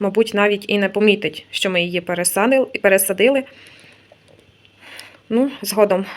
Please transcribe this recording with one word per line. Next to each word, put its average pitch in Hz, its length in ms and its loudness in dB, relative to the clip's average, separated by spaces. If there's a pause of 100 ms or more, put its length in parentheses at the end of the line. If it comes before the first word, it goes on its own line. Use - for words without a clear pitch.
мабуть, 208 340 0
навіть 208 340 0
і 208 100 0
не 196 100 0
помітить, 208 600 0
що - 200 -4
ми 180 120 0
її 175 180 -4
пересадил-, 196 800 0
пересадили. 202 640 2 (1900)
Ну, 254 200 2 (120)
згодом, 196 440 0 (100)